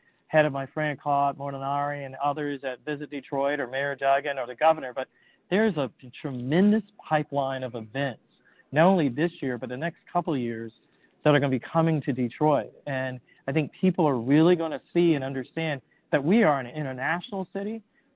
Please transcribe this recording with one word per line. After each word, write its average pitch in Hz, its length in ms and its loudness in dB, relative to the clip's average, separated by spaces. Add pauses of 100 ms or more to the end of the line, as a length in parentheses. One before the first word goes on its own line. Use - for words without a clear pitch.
(300)
ahead 156 160 4
of 139 80 -2
my 135 140 -6
friend 151 300 -4
Claude 143 400 0
Molinari 139 680 -6
and 131 180 -12
others 143 400 -2
at 127 220 -8
Visit 147 240 -8
Detroit 143 500 -2
or 123 80 -4
Mayor 139 280 -4
Duggan 139 440 0
or 120 80 -6
the 123 80 -10
governor, 151 380 2
but 127 160 -8 (400)
there's 202 260 2
a 139 160 -2 (300)
tremendous 160 640 2 (260)
pipeline 139 540 -2
of 123 120 -8
events, 117 460 -6 (500)
not 156 140 6
only 180 240 4
this 151 220 0 (100)
year, 127 160 -2
but 120 100 -8
the 123 80 -8
next 160 220 -8 (160)
couple 170 200 -2
of 135 60 -2
years 113 320 -6 (540)
that 147 100 6
are 143 60 6
gonna 139 100 0
be 127 80 0
coming 160 440 0
to 156 100 -2
Detroit. 123 580 0 (160)
And 131 320 -6 (300)
I - 20 -2
think 147 200 -2 (100)
people 180 260 2
are 135 100 2
really 151 380 4
gonna 160 260 -4 (120)
see 170 220 4
and 135 100 -2
understand 135 560 -6 (320)
that 139 100 2
we 208 200 4
are 143 180 4
an 120 60 -10
international 151 840 -6
city. 208 300 -8 (340)